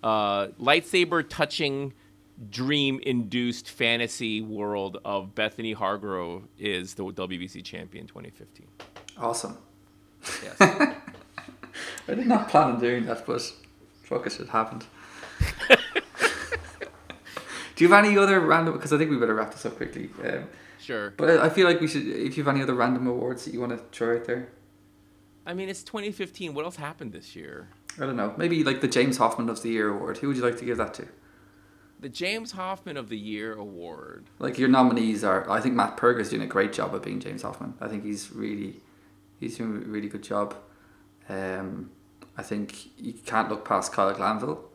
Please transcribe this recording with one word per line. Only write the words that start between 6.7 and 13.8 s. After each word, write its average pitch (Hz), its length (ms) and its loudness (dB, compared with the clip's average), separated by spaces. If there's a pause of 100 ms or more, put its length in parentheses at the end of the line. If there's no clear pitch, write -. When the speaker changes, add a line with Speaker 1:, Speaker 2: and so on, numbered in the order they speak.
Speaker 1:
the 98 160 -6
W 92 260 -8
B 90 100 -8
C 90 140 -16
champion 87 460 -14
twenty - 240 -18
fifteen. - 360 -20 (520)
Speaker 2:
Awesome. 117 380 -4 (880)
Speaker 1:
Yes. - 160 -12
Speaker 2:
<laughs> - 0 -
I 196 360 6 (1200)
did 233 100 -2
not 226 240 2
plan 147 220 8
on 120 80 0
doing 120 260 2
that, 113 220 -4
but 120 140 -2 (640)